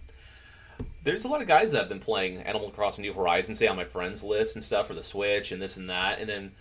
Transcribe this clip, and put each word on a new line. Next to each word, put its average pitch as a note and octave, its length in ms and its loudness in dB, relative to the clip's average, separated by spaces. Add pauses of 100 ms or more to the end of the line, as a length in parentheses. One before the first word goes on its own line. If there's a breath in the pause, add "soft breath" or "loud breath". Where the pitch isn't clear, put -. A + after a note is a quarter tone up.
(1040 loud breath)
There's F#3+ 220 0
a B3+ 40 -2
lot D4 120 0
of G#3+ 60 -4
guys F3 240 8
that B2 80 4
have F#2+ 100 0
been G2 120 -6
playing F#2+ 380 0
Animal G#2 320 -4
Crossing G#2 320 -2
New G2+ 100 -6
Horizons, F#2+ 440 2
say, A2 100 6
on F#2+ 100 4
my F2 80 -2
friends F#2 380 -6
list G#2+ 320 0
and G#2+ 80 -10
stuff G2+ 240 0
for G2+ 60 -10
the E2 100 -8
Switch G2+ 480 0
and F#2 100 -6
this F#2+ 160 -6
and F#2 120 -10
that, F#2+ 300 0
and G#2+ 100 -6
then G2 320 -6